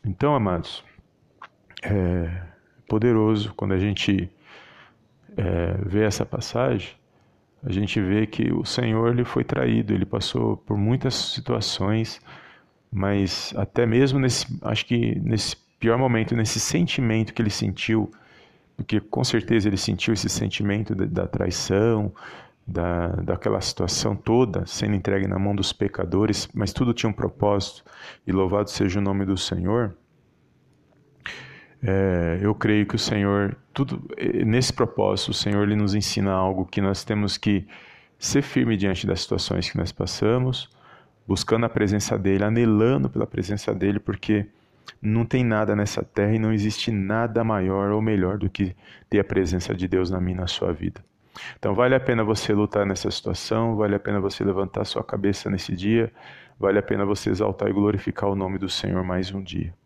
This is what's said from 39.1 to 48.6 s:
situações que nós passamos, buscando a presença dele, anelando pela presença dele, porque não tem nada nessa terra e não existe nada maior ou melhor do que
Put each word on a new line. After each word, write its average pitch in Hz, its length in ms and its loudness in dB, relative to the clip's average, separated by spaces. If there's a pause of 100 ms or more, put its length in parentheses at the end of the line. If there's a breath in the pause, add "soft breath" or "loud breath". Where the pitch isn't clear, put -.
situações 90 480 -2
que - 80 -6
nós 87 140 -2
passamos, 120 760 0 (600 loud breath)
buscando 110 380 2
a 113 40 0
presença 104 480 0
dele, 98 260 2
anelando 113 640 4
pela 113 200 -2
presença 104 480 -4
dele, 101 240 0
porque 101 480 0 (520 loud breath)
não 110 260 2
tem 127 180 0
nada 107 320 2
nessa 104 280 0
terra 104 300 0
e 113 60 2
não 110 120 2
existe 107 400 0
nada 110 520 0
maior 98 480 2
ou 107 100 2
melhor 101 380 2
do 95 100 -2
que 92 260 -2 (320 loud breath)